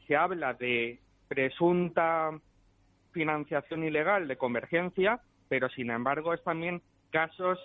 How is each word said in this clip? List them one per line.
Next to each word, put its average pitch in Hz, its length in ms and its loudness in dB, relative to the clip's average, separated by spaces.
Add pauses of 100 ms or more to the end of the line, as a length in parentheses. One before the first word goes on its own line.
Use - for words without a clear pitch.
se 143 100 2
habla 160 360 0
de 120 480 -2 (280)
presunta 165 1000 2 (800)
financiación 156 720 -2
ilegal 160 440 0
de 131 80 -4
Convergencia, 175 840 0 (280)
pero 131 220 0
sin 120 200 -6
embargo 143 440 0
es 170 100 -6
también 170 380 -4 (280)
casos 180 540 0